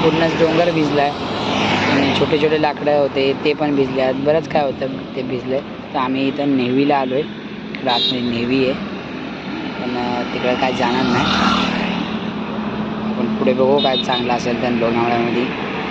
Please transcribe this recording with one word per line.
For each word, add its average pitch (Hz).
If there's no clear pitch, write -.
पूर्णच 160
डोंगर 165
भिजला 147
आहे 143
आणि 139
छोटे 143
छोटे 151
लाकडं 147
होते 135
ते 147
पण 147
भिजले 131
आहेत. 131
बरंच 151
काय 156
होतं 135
ते 131
भिजलं 127
आहे. -
तर 147
आम्ही 131
इथं 139
नेव्हीला 135
आलो 131
आहे, 143
इकडं -
आतमध्ये 123
नेव्ही 120
आहे, 131
पण, 123
अं, 123
तिकडं 123
काय 127
जाणार 123
नाही. 120
आपण 117
पुढे 135
बघू 131
काय 135
चांगलं 123
असेल 120
तर 123
लोणावळ्यामध्ये, 117